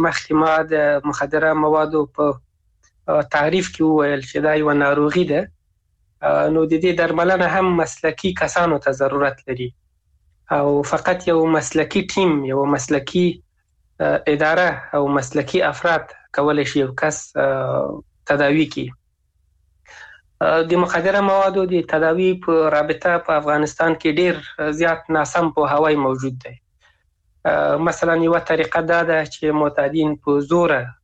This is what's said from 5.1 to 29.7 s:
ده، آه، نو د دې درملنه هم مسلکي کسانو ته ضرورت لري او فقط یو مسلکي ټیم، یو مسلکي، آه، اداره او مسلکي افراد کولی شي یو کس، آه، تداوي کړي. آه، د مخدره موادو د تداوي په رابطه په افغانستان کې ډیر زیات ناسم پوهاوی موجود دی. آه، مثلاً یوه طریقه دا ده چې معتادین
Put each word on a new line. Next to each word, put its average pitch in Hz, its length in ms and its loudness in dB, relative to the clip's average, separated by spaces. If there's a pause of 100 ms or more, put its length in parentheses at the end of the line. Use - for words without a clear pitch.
ده، 147 180 0 (840)
آه، 147 260 2
نو 160 160 2
د 156 160 0
دې 180 100 2 (100)
درملنه 170 460 2 (120)
هم 180 180 2
مسلکي 160 560 -2
کسانو 170 440 0
ته 139 140 -2
ضرورت 135 560 -2
لري 123 220 -6 (840)
او 143 300 0
فقط 180 460 -2
یو 160 180 2
مسلکي 156 680 0
ټیم، 185 180 2 (140)
یو 135 200 0
مسلکي، 143 600 0 (760)
آه، 151 260 0
اداره 156 540 0 (120)
او 143 140 0
مسلکي 143 560 -2
افراد 156 420 -2 (280)
کولی 147 320 0
شي 139 140 -2
یو 131 120 0 (120)
کس، - 340 -4
آه، 135 640 -2 (240)
تداوي 143 500 2
کړي. 131 140 -8 (1500)
آه، 160 200 2
د 165 120 0
مخدره 180 480 0
موادو 196 440 2
د 180 160 0
تداوي 165 500 2 (140)
په 160 240 4
رابطه 156 480 0
په 170 160 -4
افغانستان 151 600 0
کې 160 140 -2 (100)
ډیر 175 160 2 (440)
زیات 165 300 -2
ناسم 160 400 0
پوهاوی 151 460 2
موجود 131 480 -2
دی. 120 120 -18 (880)
آه، 147 300 0
مثلاً 165 480 0
یوه 165 160 2
طریقه 165 420 -2
دا 170 220 0
ده 160 220 0
چې - 180 -16
معتادین 151 720 0